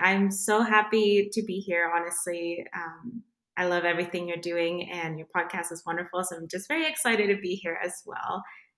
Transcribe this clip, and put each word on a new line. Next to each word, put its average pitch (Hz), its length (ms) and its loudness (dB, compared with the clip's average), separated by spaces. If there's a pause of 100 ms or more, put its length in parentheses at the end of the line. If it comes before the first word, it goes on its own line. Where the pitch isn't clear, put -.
I'm 196 300 4
so 214 320 4
happy 214 680 6
to 220 100 0
be 196 180 -4
here, 170 340 0
honestly. 170 680 -2 (100)
Um, 165 480 -10 (360)
I 180 80 2
love 175 180 2
everything 175 440 0
you're 170 100 -4
doing, 170 520 -2
and 165 280 -6
your 160 160 -14
podcast 170 380 -2
is 165 120 -10
wonderful. 180 400 -4
So 180 120 -8
I'm 165 120 -10
just 190 200 -8
very 320 180 0
excited 226 420 2
to 202 120 2
be 180 140 -4
here 170 280 -4
as - 240 -6
well. - 360 -6 (360)